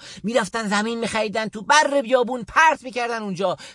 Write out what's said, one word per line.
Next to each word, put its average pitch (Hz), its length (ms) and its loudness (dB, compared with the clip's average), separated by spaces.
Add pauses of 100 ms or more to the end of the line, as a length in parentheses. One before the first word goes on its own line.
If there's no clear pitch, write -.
(220)
می‌رفتن 226 460 0
زمین 220 320 -2
می‌خریدن، 220 480 -2
تو 214 140 -12
بر 285 400 4
بیابون 247 400 0
پرت 311 400 2
می‌کردن 240 400 -6
اونجا. 180 340 -4 (180)